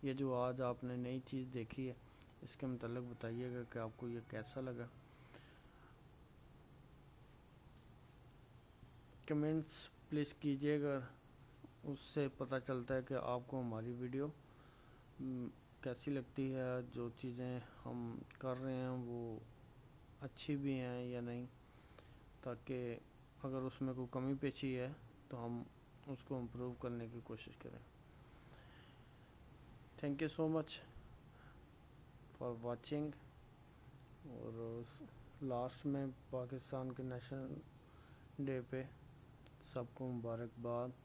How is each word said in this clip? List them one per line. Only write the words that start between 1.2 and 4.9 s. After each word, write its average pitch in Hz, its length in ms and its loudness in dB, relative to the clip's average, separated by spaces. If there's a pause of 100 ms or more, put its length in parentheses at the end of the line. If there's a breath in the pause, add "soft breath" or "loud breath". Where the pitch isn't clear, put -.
चीज़ 131 220 0
देखी 127 380 0
है, 123 80 -2 (480 loud breath)
इसके - 240 0
मतलब 123 440 2
बताइएगा 120 520 0
कि 120 160 -2
आपको 113 300 0
ये 117 120 0 (100)
कैसा 113 300 0
लगा। 120 280 0 (4000 loud breath)